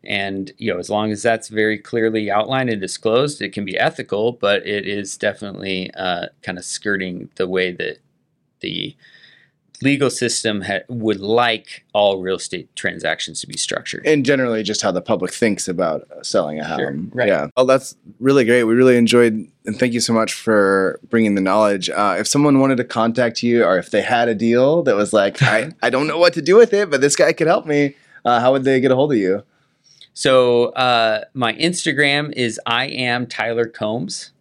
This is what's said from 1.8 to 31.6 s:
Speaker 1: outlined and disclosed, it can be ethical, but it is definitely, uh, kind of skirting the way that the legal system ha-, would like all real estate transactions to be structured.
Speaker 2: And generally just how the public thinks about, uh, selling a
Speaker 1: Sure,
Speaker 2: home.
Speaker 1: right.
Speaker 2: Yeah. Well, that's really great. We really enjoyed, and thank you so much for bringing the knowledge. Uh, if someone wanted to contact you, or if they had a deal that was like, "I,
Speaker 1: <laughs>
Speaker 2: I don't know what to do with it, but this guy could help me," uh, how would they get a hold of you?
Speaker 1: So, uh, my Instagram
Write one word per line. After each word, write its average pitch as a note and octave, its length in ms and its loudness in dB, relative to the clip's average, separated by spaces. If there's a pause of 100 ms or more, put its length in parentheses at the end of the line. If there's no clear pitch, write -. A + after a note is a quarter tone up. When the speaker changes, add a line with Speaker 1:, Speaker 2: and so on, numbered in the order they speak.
Speaker 1:
outlined A#2+ 400 0
and G#2 100 -4
disclosed, A#2+ 600 -2
it G2 120 -8
can G#2 120 -8
be F#2+ 140 -6
ethical, A#2 540 -2
but G2+ 340 0
it G2+ 200 -6
is G2+ 300 -8
definitely, G2 800 -6
uh, F2+ 320 -4 (160)
kind F2+ 160 -8
of E2+ 60 -16
skirting F#2+ 720 -6
the F#2 100 -2
way F#2 260 -2
that F2 260 -8 (640)
the - 360 -10 (840)
legal C#3 300 0
system A2 520 -4
ha-, F#2+ 260 -4
would G#2+ 320 -4
like A2+ 720 -2
all G2+ 280 2
real F#2 160 -4
estate - 400 -12
transactions E2 640 -6
to - 80 -14
be - 80 -14
structured. - 500 -8
Speaker 2:
And D3 180 2
generally B2 400 0
just G#2 180 -4
how - 100 0
the F2+ 80 -2
public F#2 320 -2
thinks G#2 360 -2
about, E2+ 420 -2
uh, - 120 -18
selling D#2 380 -2
a D2+ 60 -8 (100)
Speaker 1:
Sure, - 140 -4
Speaker 2:
home. E2 240 -8
Speaker 1:
right. A#2+ 140 0
Speaker 2:
Yeah. D2 280 0
Well, B2+ 100 2
that's - 300 0 (240)
really C3+ 240 4
great. A#2+ 200 4
We A2+ 100 2
really B2+ 220 6
enjoyed, A#2 520 4 (180)
and G#2+ 120 -6
thank B2 140 0
you A#2 80 -2
so A#2 120 -2
much A2 220 0
for G2 640 2 (120)
bringing A2 260 2
the G2 40 0
knowledge. G2 500 2
Uh, F#2+ 280 0
if G#2+ 100 -4
someone C#3+ 320 2
wanted C3+ 180 2
to B2 60 -2
contact A#2 600 -2
you, A#2+ 200 2
or F2+ 140 2
if - 120 -6
they G#2 120 0
had A#2+ 260 0
a A2+ 60 0
deal B2+ 500 2
that B2 120 2
was G#2 160 -2
like, G2 300 0
"I, A2+ 340 0
Speaker 1:
<laughs> - 60 -8
Speaker 2:
I A#2+ 80 2
don't C3 180 -2
know D3+ 100 -4
what E3+ 160 2
to E3 80 -6
do F3 140 4
with A3+ 160 8
it, G3+ 180 0
but C3+ 100 0
this C#3+ 160 4
guy E3 160 4
could E3 160 0
help F3+ 180 0
me," D3 280 0 (300)
uh, A#2+ 160 2
how B2+ 120 4
would C3+ 120 0
they C3+ 160 4
get B2+ 120 2
a B2+ 40 4
hold D3 160 4
of A2+ 60 4
you? F#2+ 240 0 (720)
Speaker 1:
So, B2 580 4
uh, A2+ 520 2 (100)
my B2 200 -2
Instagram D3 800 -2